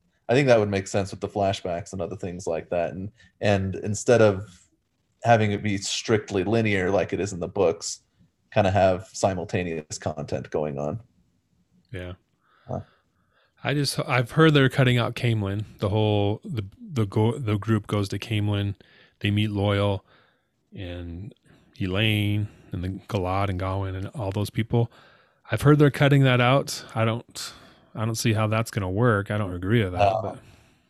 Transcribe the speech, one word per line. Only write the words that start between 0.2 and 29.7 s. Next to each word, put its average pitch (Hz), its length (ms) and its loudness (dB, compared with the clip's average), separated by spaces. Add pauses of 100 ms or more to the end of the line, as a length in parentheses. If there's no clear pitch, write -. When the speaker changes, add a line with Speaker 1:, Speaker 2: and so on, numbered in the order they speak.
Speaker 1:
I - 60 2
think 139 140 4
that 117 120 8
would 104 100 2
make 98 180 -2
sense 98 240 -2
with 95 100 -14
the 98 80 -4
flashbacks 95 640 -4
and 95 80 -6
other 87 140 -6
things 87 320 -10
like 80 220 -6
that. 85 220 -2
And, 92 200 -10 (300)
and 98 340 0
instead 110 460 2
of 104 380 2 (640)
having 110 280 4
it 101 120 -4
be 101 140 0
strictly 98 680 -2
linear 101 480 0
like 98 220 0
it 90 60 -2
is 98 140 -4
in 85 60 -8
the 85 80 -4
books, 87 540 -2 (520)
kinda 98 180 4
have 92 420 2
simultaneous 87 840 -4
content 73 500 -8
going 76 300 -4
on. 78 200 -6 (920)
Speaker 2:
Yeah. 90 220 -10 (540)
Speaker 1:
Huh. - 140 -8 (840)
Speaker 2:
I 123 100 -2
just, 143 340 -2
I've 127 240 0
heard 160 220 6
they're 135 160 6
cutting 127 280 4
out 117 180 -2
Caemlyn. 107 500 -2 (140)
The 104 100 0
whole, 107 560 2
the, 120 180 -8 (160)
the 151 260 -4
go-, 110 320 2
the 107 200 -2
group 104 300 0
goes 101 220 -2
to 101 100 -8
Caemlyn. 104 560 -2 (440)
They 101 120 0
meet 107 180 2
Loial 101 520 0 (760)
and 87 580 -12 (460)
Elaine 104 680 0 (240)
and 90 120 -6
then 95 260 -8
Galad 98 400 -2
and 90 100 -4
Gawain 95 360 -4
and 98 140 -8
all 98 220 -8
those 101 180 -4
people. 117 420 -2 (600)
I've 107 120 -2
heard 147 160 8
they're 147 120 6
cutting 139 320 4
that 127 160 6
out. 127 460 2 (100)
I 113 100 0
don't, - 480 -6 (420)
I 110 100 -4
don't 113 100 -4
see 113 180 2
how 110 140 2
that's 110 240 -2
gonna 95 180 -4
work. 104 400 2
I 107 80 -2
don't 98 160 -4
agree 98 300 2